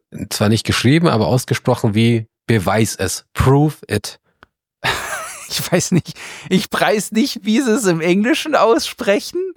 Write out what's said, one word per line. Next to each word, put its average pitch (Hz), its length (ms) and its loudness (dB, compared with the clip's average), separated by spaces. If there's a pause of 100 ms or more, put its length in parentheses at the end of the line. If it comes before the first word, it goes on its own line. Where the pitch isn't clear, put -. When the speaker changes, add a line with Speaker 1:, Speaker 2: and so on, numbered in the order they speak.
(120)
Speaker 1:
äh, - 180 -10
zwar 107 200 0
nicht 110 160 2
geschrieben, 151 420 2
aber 110 200 2
ausgesprochen 123 680 0
wie 113 320 2 (200)
„Beweis 104 480 2
es“. - 380 -6
Prove 143 440 2 (100)
it. - 320 -6 (640)
Speaker 2:
<laughs> - 60 -2 (600)
Ich - 220 -6
weiß 175 200 0
nicht, - 260 0 (320)
ich 190 220 2
weiß 185 400 0
nicht, 226 340 -2
wie 220 160 2
sie 240 120 2
es 220 120 0
im 165 160 0
Englischen 214 540 0
aussprechen, 240 840 0 (180)